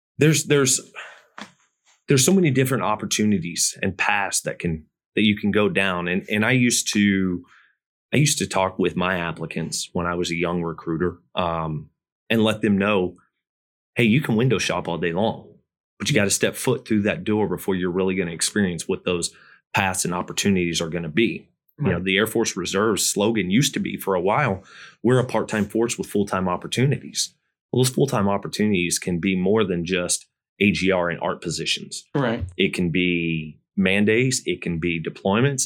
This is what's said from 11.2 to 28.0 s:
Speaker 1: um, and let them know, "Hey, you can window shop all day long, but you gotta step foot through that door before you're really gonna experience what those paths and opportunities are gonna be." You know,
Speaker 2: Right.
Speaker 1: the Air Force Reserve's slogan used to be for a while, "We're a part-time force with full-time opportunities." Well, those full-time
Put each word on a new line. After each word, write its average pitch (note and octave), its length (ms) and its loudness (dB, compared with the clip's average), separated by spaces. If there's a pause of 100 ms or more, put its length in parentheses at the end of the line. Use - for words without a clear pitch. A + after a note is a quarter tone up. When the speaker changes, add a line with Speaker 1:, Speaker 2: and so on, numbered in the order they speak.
Speaker 1:
um, D#2+ 540 -4 (400)
and A2+ 140 4
let G#2+ 180 0
them G#2 160 2
know, F#2+ 380 0 (800)
"Hey, A#2+ 80 2
you A#2 160 6
can B2 160 0
window A#2 220 2
shop F2 320 -2
all E2+ 80 -4
day E2+ 160 -2
long, F#2 400 -4 (460)
but G2+ 100 -4
you D3 60 0
gotta G2+ 140 4
step - 280 0
foot - 280 -2
through G#2 180 2
that G#2 200 -2
door G#2+ 240 0
before F2+ 280 -4
you're F2+ 160 -2
really F#2+ 240 0
gonna E2+ 180 -2
experience F2 560 -2
what F#2 160 -4
those F2 280 -2 (400)
paths F#2+ 300 0
and F2 100 -2
opportunities F2+ 680 0
are E2 80 -4
gonna E2+ 180 -6
be." F2 400 0 (320)
You D3 60 -4
know, F2+ 80 2
Speaker 2:
Right. F2 100 -2
Speaker 1:
the F#2+ 140 2
Air A2 100 4
Force A2 300 -2
Reserve's F#2+ 480 0
slogan G2+ 440 0
used A#2+ 260 4
to A2+ 40 -2
be F#2+ 160 -4
for F#2+ 200 -2
a F2 60 2
while, G#2+ 440 0 (360)
"We're B2 180 4
a A#2+ 60 2
part-time G#2+ 440 -2
force A2+ 280 0
with F#2+ 100 -8
full-time G2+ 420 0
opportunities." - 840 -2 (380)
Well, B2 100 2
those B2+ 120 2
full-time A2+ 340 0